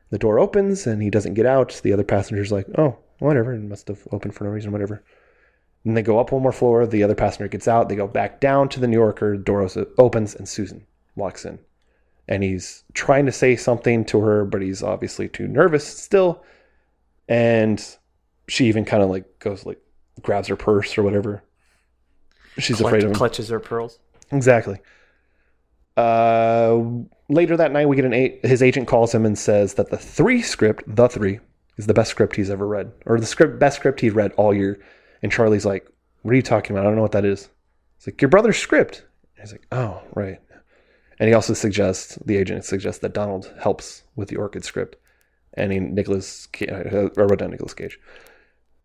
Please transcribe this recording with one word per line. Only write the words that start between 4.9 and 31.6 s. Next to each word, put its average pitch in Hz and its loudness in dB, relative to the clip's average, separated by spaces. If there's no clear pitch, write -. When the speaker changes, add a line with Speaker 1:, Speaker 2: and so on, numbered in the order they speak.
Speaker 1:
And 113 0
they 113 2
go 107 2
up 127 2
one 135 0
more 131 2
floor. 120 4
The 107 2
other 104 4
passenger 101 -2
gets 95 -6
out. 117 4
They 101 -4
go 101 -4
back 104 -4
down 139 2
to - -10
the 123 0
New 113 2
Yorker. 104 2
Door 98 0
os-, 95 -6
opens, 117 4
and 101 -16
Susan - -10
walks 95 -8
in. 90 -12
And 98 -2
he's 95 -6
trying 143 2
to 131 0
say 127 2
something 117 0
to 107 2
her, 104 2
but 98 -4
he's 95 -6
obviously 98 -6
too 101 -10
nervous 147 2
still. - 0
And 113 2
she - 0
even 107 0
kinda, 104 2
like, 95 -4
goes, 98 -8
like, 90 -14
grabs 101 -2
her 98 -4
purse - 0
or 107 0
whatever. 101 -2
She's 127 -4
Speaker 2:
Clutch-, 110 0
Speaker 1:
afraid 110 4
of 104 0
him. 104 0
Speaker 2:
clutches 113 -2
her 113 -4
pearls. 117 -10
Speaker 1:
Exactly. 120 2
Uh, 117 4
later 165 4
that 160 2
night, 147 2
we 139 4
get 135 2
an 123 0
a-, 127 0
his 127 4
agent 127 4
calls 117 4
him 113 2
and 104 0
says 104 2
that - -2
the - -6
Three 240 0
script, 107 0
The 117 4
Three, 101 -2